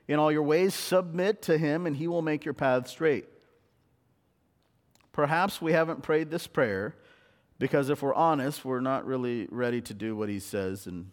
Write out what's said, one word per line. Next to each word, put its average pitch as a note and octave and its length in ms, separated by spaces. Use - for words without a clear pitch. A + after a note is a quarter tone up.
In D3 100
all D3+ 140
your D3+ 100
ways E3+ 320
submit F#3 680
to E3 140
him, D#3+ 300
and D3 100
he D#3+ 120
will E3+ 140
make D3+ 220
your D3 100
path B2+ 340
straight." D3 400
Perhaps E3 500
we D#3+ 100
haven't E3 300
prayed D#3 260
this E3 200
prayer G#2+ 480
because C3+ 280
if C#3+ 140
we're C#3 120
honest, D3 500
we're B2+ 160
not C3 260
really B2 460
ready A#2+ 280
to A#2 140
do G#2+ 220
what G#2+ 120
he G2+ 120
says G2 480
and F2+ 240